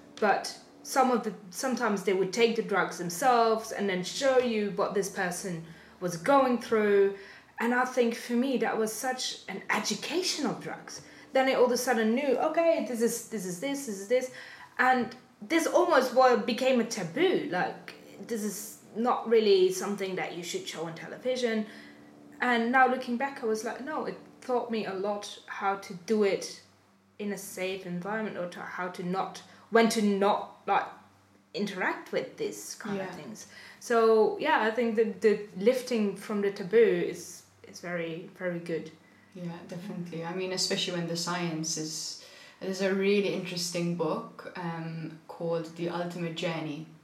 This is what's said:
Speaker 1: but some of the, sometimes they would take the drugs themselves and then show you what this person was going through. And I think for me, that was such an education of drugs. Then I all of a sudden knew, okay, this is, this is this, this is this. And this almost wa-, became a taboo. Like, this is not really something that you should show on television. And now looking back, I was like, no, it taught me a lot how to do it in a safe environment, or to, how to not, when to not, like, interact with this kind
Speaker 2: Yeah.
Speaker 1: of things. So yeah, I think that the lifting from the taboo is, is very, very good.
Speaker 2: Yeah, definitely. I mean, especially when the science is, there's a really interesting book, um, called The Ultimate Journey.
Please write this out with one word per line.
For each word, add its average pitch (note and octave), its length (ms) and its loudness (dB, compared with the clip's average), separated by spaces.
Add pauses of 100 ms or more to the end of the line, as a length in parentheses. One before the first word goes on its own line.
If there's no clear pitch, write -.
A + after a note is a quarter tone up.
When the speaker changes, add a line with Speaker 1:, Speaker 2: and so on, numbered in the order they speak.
(200)
Speaker 1:
but - 380 0 (240)
some B3+ 300 4
of A#3 140 2
the, G#3 80 -4 (180)
sometimes A3+ 520 -2
they G3+ 100 2
would F#3 200 2
take A#3 220 4
the G#3+ 80 0
drugs F3+ 340 0
themselves A3+ 760 2
and G3+ 160 -2
then F3+ 160 -2
show C4 360 2
you G#3+ 380 0
what G3 180 0
this G3 140 0
person F3 540 -4 (360)
was E3+ 180 -4
going B3+ 420 4
through. G3+ 560 4 (440)
And A#3 140 0
I B3+ 120 2
think A#3+ 300 2
for - 180 -6
me, B3 240 2
that A3 200 0
was G#3+ 140 0
such - 560 -6
an F#3+ 220 -10
education B3 760 -2
of E3 120 -4
drugs. - 420 -12 (320)
Then C4+ 160 4
I C4 60 4
all B3 100 6
of A#3 60 2
a B3 60 2
sudden A3+ 380 2
knew, C#4 220 2 (120)
okay, E4 380 2
this A#3 140 -2
is, A3+ 260 0
this G3+ 180 -8
is F3 140 -6
this, C#4 280 -4
this G3 120 -6
is G3 80 -12
this. B3+ 240 0 (480)
And B3 340 2 (280)
this D4+ 260 2
almost C4+ 460 6
wa-, B3 240 8
became B3 420 2
a A3 60 2
taboo. G#3+ 680 0
Like, - 440 -4 (300)
this A3 160 -6
is - 360 -8 (180)
not A#3 320 0
really G3+ 460 6
something F#3+ 420 -4
that E3 220 -6
you F3 60 -8
should F3+ 220 -8
show E3 200 -8
on E3 100 -8
television. A3+ 680 -2 (720)
And A#3 320 2
now C4 160 8
looking B3 300 -2
back, C#4 260 -4
I A#3 40 -2
was A3 180 0
like, A3 180 -8
no, C#4 220 -6
it - 120 -8 (220)
taught B3 320 -2
me A3 140 -2
a F#3+ 80 -6
lot G#3 440 -4 (100)
how G3 280 -2
to G3 180 -12 (120)
do G#3+ 180 2
it - 380 0 (580)
in G#3 140 -4
a F#3 40 -6
safe F#3+ 480 -6
environment, G3 520 -6
or F3 100 -4
to, F3 140 -12
how - 280 -8
to F3+ 140 -10
not, - 380 -4 (300)
when A3 180 8
to A3 120 0
not, G3+ 680 2
like, G3 200 2 (680)
interact G3+ 600 -4
with - 240 -4
this - 380 -8
kind G3+ 220 -8
Speaker 2:
Yeah. F#3+ 120 -6
Speaker 1:
of F3 60 -12
things. - 320 -14 (340)
So A3+ 580 4
yeah, D4 220 4
I A3 100 2
think A#3 240 0
that G#3+ 240 0
the G3+ 200 4 (180)
lifting G#3+ 580 2
from G#3 240 -4
the G3+ 120 0
taboo F#3+ 580 4
is, - 340 -12 (240)
is - 140 -18
very, E3+ 480 -8 (100)
very F3 200 -4
good. E3+ 320 -6 (440)
Speaker 2:
Yeah, F3 160 -8 (160)
definitely. F3 560 -8
I E3+ 100 -6
mean, F#3 200 -4
especially F#3 440 -2
when E3 120 -4
the E3+ 80 -4
science E3+ 600 -4
is, - 460 -8 (380)
there's F#3+ 180 -6
a F#3+ 140 2
really G3 400 2
interesting F3 600 -2
book, E3 600 -4
um, E3 720 -8
called E3 480 -4
The E3+ 140 -4
Ultimate F3 460 -4
Journey. D#3 500 -6 (180)